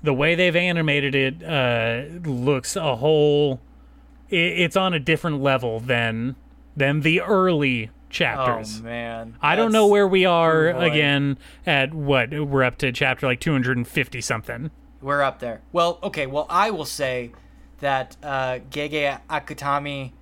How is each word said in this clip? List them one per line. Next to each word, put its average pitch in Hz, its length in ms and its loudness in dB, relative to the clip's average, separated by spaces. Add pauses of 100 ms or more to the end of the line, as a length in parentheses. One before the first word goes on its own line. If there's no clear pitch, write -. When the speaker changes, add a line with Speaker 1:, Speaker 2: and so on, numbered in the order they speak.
Speaker 1:
the 147 100 0
way 147 220 2
they've 175 200 2
animated 160 600 0
it, 135 280 0
uh, 139 840 -2
looks 131 480 -2
a 151 200 -2
whole, 147 680 2 (680)
i-, - 60 -4
it's 170 400 0
on 190 160 2
a 160 80 -2
different 147 400 0
level 123 400 0
than, 117 560 -2 (400)
than 143 240 2
the 160 220 2
early 147 680 2 (220)
chapters. 113 680 -2
Speaker 2:
Oh, 113 40 -14
man. 117 560 -10
Speaker 1:
I 151 160 4
don't 220 160 2
Speaker 2:
That's - 0 -
Speaker 1:
know 220 140 6
where 202 200 6
we 185 200 4
are 165 420 4
Speaker 2:
Oh, 175 60 0
boy. 165 160 2
Speaker 1:
again 143 480 2 (260)
at 143 300 0
what, 139 340 0 (100)
we're 139 240 0
up 127 160 0
to 131 140 -2
chapter, 131 340 -2
like, 123 140 0
two 165 120 0
hundred 127 260 0
and 120 100 -4
fifty 127 320 -4
something. 120 500 -6 (300)
Speaker 2:
We're 143 220 -2
up 135 160 -2
there. 117 240 -8 (100)
Well, 170 300 0
okay, 156 240 -4
well, 143 240 -4
I 196 220 2
will 160 120 -6
say 127 480 -6 (460)
that, 135 440 -4
uh, 131 360 -4 (120)
Gege 147 480 -4 (120)
Akutami 143 920 -6